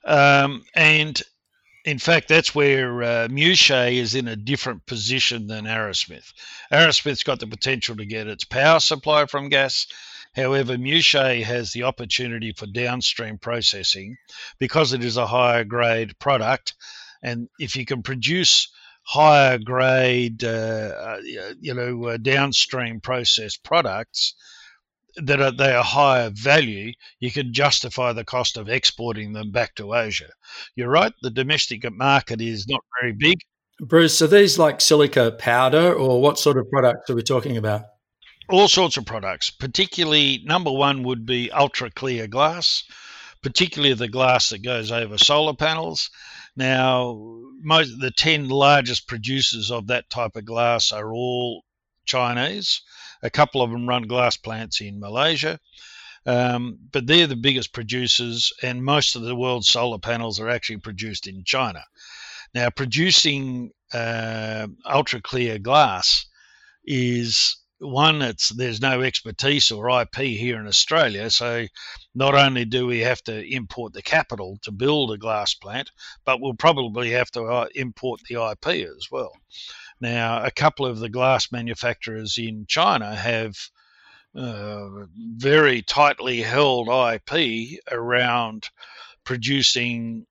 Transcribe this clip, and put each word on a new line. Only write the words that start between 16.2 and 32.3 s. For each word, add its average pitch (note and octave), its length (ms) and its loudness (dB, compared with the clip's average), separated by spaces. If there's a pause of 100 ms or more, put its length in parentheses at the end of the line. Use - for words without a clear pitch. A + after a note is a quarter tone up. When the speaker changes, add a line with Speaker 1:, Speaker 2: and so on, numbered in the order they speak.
Speaker 1:
And A#2+ 280 -8 (100)
if D3 160 -6
you C3 100 -6
can B2+ 160 -4
produce C3+ 680 0 (340)
higher C#3+ 540 6
grade, B2 840 2
uh, A#2 40 -2
uh, A2 720 -4
y-, G#2 380 -12
you C3+ 140 -8
know, B2 320 -4
uh, A#2 120 -4
downstream B2+ 840 0
processed A#2 640 -2
products A2+ 680 -2 (840)
that C#3+ 220 0
are, C3+ 120 4
they C3+ 200 2
are B2 120 4
higher B2+ 500 4
value, A2+ 580 0 (280)
you B2 100 -4
can B2 240 -4
justify B2+ 580 0
the A2+ 140 -6
cost B2+ 320 -2
of G#2 100 -10
exporting A2+ 640 -2
them G#2+ 200 -8
back A2+ 240 -2
to G#2 180 -8
Asia. A2 360 -4 (460)
You're B2 140 -4
right, F#3+ 320 4
the B2+ 80 -4
domestic C3 600 -2
market A#2 500 0